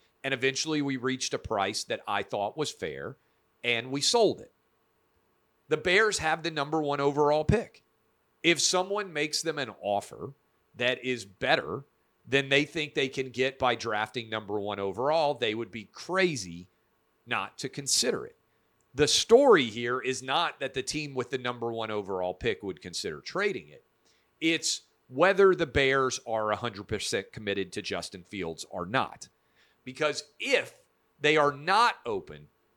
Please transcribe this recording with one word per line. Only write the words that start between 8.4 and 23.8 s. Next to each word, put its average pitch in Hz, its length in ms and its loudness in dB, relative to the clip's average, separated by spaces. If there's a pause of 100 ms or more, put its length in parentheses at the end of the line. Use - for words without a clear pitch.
If 160 160 4
someone 190 540 0
makes 151 280 -2
them 156 160 -4
an 127 140 -4 (100)
offer 101 520 -4 (420)
that 123 280 -2
is 123 220 -4
better 123 580 0 (460)
than 135 200 0
they 139 160 4
think 151 280 -6
they 143 140 0
can 131 220 -6
get 127 280 -2
by 131 160 2
drafting 110 560 -4
number 107 300 -4
one 101 200 -4
overall, 139 540 0
they 117 220 0
would 113 160 -6
be 107 220 -12
crazy 123 720 -2 (580)
not 110 340 -6
to 131 100 -6
consider 143 560 -2
it. - 100 -18 (600)
The 143 120 4
story 226 580 8
here 120 340 -2
is 123 220 -4
not 147 380 -2
that 135 140 -6
the 131 100 -4
team 147 300 -6
with 127 160 -4
the 139 80 -4
number 120 340 -4
one 113 180 -4
overall 95 440 -2
pick 110 300 -4
would 95 180 -6
consider 85 400 -8
trading 170 480 -4
it. 73 140 -20 (580)